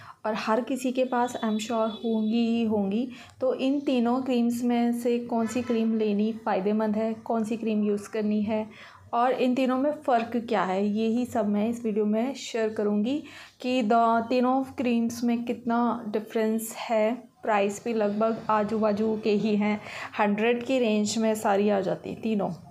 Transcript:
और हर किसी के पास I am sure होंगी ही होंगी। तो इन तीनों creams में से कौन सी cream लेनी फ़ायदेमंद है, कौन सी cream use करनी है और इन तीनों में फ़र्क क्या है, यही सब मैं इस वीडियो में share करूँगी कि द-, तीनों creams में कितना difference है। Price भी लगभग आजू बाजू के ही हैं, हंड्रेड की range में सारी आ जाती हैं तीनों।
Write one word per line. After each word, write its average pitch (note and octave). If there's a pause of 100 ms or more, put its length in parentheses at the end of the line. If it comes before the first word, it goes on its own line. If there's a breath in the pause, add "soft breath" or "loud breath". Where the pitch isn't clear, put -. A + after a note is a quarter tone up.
(260 loud breath)
और A3
हर A3
किसी B3+
के B3+
पास B3
I -
am G#3+
sure A3 (140)
होंगी A3
ही A#3
होंगी। G#3+ (320 loud breath)
तो C4
इन C4+
तीनों B3+
creams A#3+
में A#3+
से A#3+
कौन A#3
सी B3
cream A3+
लेनी G#3+
फ़ायदेमंद G#3+
है, A3
कौन A3+
सी A3
cream G#3+
use G3+
करनी G#3+
है G#3+ (440 loud breath)
और A#3+
इन B3+
तीनों C4
में C#4+
फ़र्क A#3+
क्या G3
है, F#3+
यही A3+
सब A3
मैं G#3
इस A#3+
वीडियो G#3+
में A3
share A3+
करूँगी G#3+ (380 loud breath)
कि B3+
द-, A#3
तीनों B3+
creams A#3
में A#3
कितना A#3
difference A3
है। A3+ (140)
Price G3+
भी A#3
लगभग A3
आजू G#3+
बाजू G#3+
के G#3+
ही G#3
हैं, G#3 (380 loud breath)
हंड्रेड A3
की C4
range G#3+
में A3
सारी G#3
आ G3+
जाती E3+
हैं -
तीनों। G3+ (220)